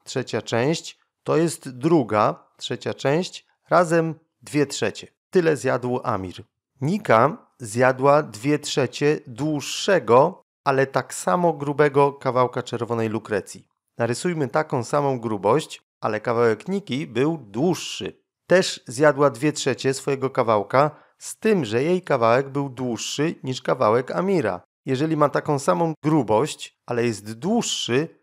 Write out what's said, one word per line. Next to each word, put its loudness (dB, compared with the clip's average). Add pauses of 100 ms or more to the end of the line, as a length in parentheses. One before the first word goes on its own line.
trzecia -6
część, -4 (240)
to 0
jest -2
druga, 0 (100)
trzecia -6
część, -2 (240)
razem 2 (280)
dwie 0
trzecie. -6 (240)
Tyle 2
zjadł -2
Amir. -6 (360)
Nika 2 (100)
zjadła 4
dwie -2
trzecie -2
dłuższego, 0 (220)
ale 2
tak -6
samo 0
grubego 2
kawałka -2
czerwonej -4
lukrecji. -6 (300)
Narysujmy -2
taką -2
samą -2
grubość, -2 (180)
ale -2
kawałek 0
Niki -6
był -2
dłuższy. -4 (240)
Też 2
zjadła 4
dwie -2
trzecie -2
swojego -4
kawałka, 2 (280)
z -16
tym, 2
że 0
jej 0
kawałek 2
był -4
dłuższy -4
niż -6
kawałek 2
Amira. -2 (240)
Jeżeli 0
ma 4
taką -2
samą 0 (100)
grubość, 0
ale -2
jest -6
dłuższy -2 (140)